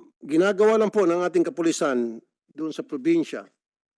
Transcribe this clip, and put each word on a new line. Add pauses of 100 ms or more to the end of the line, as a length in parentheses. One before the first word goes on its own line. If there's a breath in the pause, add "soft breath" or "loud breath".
(200)
ginagawa
lang
po
ng
ating
kapulisan (320)
doon
sa
probinsya, (500)